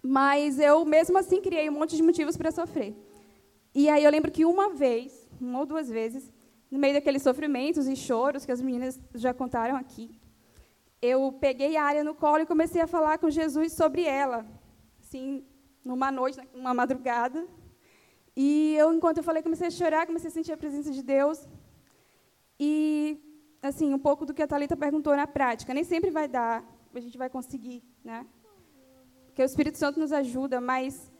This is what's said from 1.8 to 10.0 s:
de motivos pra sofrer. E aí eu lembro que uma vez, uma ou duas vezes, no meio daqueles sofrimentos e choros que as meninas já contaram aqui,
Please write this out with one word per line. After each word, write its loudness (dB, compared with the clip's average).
de 2
motivos 2
pra -2
sofrer. -6
E 6
aí 6
eu 10
lembro 2
que 2
uma 4
vez, -2
uma -6
ou -2
duas -6
vezes, -6
no -4
meio 4
daqueles 2
sofrimentos 0
e -2
choros -2
que -6
as -4
meninas -4
já -2
contaram -4
aqui, -12